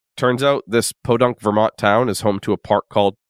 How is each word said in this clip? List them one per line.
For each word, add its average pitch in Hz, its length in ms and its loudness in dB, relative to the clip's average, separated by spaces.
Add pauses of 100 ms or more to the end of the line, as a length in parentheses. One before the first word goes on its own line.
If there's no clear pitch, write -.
(160)
Turns 123 260 -2
out 143 240 0
this 110 260 -2
podunk 120 480 -2
Vermont 107 380 0
town 110 300 2
is 95 140 -6
home 104 180 -2
to 110 120 -2
a 92 60 -2
park - 320 -2
called 101 260 0 (140)